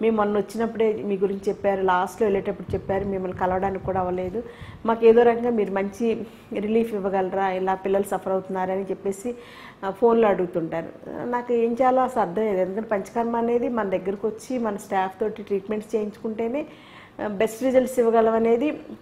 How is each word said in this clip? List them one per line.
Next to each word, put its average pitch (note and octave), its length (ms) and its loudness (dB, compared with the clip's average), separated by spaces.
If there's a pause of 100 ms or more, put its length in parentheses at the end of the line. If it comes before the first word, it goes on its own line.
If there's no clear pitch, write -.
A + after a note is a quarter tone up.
మేము A3 160 4
మొన్న G#3 200 2
వచ్చినప్పుడే A3 560 0
మీ G3+ 240 -2
గురించి G3 320 0
చెప్పారు, G3 320 0
లాస్ట్లో F#3 440 2
వెళ్ళేటప్పుడు G3 480 -2
చెప్పారు, G3 320 -2
మిమ్మల్ని F#3 320 -4
కలవడానికి F#3 480 -2
కూడా F#3 140 -2
అవ్వలేదు, F3+ 440 -4 (420)
మాకు A3+ 200 2
ఏదో A3+ 160 10
రకంగా A#3 280 4
మీరు G#3 220 0
మంచి G#3 540 -2 (280)
రిలీఫ్ A3 400 0
ఇవ్వగలరా, F#3+ 560 0
ఇలా F#3 260 0
పిల్లలు G3 280 0
సఫర్ F#3+ 300 -4
అవుతున్నారని" F#3+ 480 -2
చెప్పేసి, G3 540 -6 (500)
ఆ, G3 40 -4
ఫోన్లో A3+ 380 4
అడుగుతుంటారు. E3+ 600 -2 (360)
నాకు A#3+ 280 -2
ఏం A#3 180 2
చేయాలో B3+ 300 4
అసలు B3+ 200 0
అర్థం F#3 220 0
లేదు, G#3 140 0
ఎందుకంటే F#3+ 300 -2
పంచకర్మ A3+ 480 -2
అనేది A#3 340 0
మన A3 200 -2
దగ్గరకు F#3+ 380 -2
వచ్చి, A3 300 -6
మన A3 200 -2
స్టాఫ్ F#3+ 420 -4
తోటి G#3+ 240 -4
ట్రీట్మెంట్స్ G#3 520 -4
చేయించుకుంటేనే, A3+ 720 -4 (580)
ఆ, G#3+ 40 -4
best A3 360 -2
results B3+ 360 4
ఇవ్వగలం A3+ 340 6
అనేది A#3 460 2 (220)